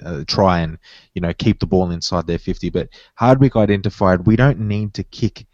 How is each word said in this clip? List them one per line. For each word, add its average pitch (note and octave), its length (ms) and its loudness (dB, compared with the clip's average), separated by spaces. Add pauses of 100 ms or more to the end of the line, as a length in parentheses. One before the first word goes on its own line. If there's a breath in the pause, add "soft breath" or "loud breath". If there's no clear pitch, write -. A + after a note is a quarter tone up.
uh, D#2+ 220 -10
try F#2 320 4
and, E2 180 -4 (380 loud breath)
you F2+ 60 -6
know, F2 120 -2
keep - 260 0
the - 60 -4
ball F#2 260 0
inside E2+ 360 -4
their E2+ 100 -2
fifty. F2+ 320 -8
But E2 200 -4 (260 loud breath)
Hardwick C3 400 4
identified, G2 720 0
"We A2 80 4
don't B2 240 2
need G#2 360 -4
to G2 80 -8
kick - 500 -8